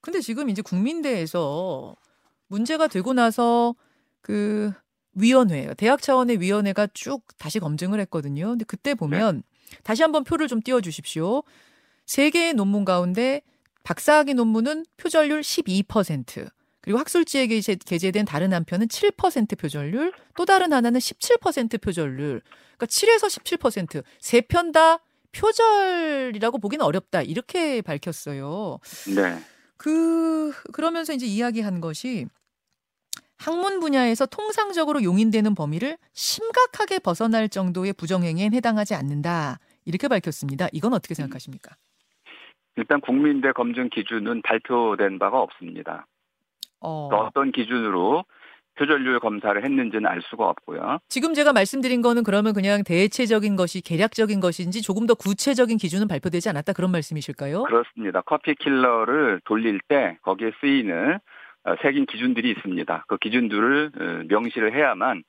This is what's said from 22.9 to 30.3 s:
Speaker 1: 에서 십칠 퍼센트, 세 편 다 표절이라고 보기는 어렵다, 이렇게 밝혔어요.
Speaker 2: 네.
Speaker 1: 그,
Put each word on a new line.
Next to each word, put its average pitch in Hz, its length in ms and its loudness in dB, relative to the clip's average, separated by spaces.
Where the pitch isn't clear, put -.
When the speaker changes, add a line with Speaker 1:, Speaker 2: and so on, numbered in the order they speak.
Speaker 1:
에서 440 180 4
십칠 - 300 -4
퍼센트, 185 460 -4
세 - 200 4
편 339 300 0
다 320 280 8
표절이라고 320 1200 2
보기는 220 260 -2
어렵다, 165 360 0
이렇게 247 600 -2
밝혔어요. 147 1000 -8
Speaker 2:
네. 170 220 0
Speaker 1:
그, 320 760 0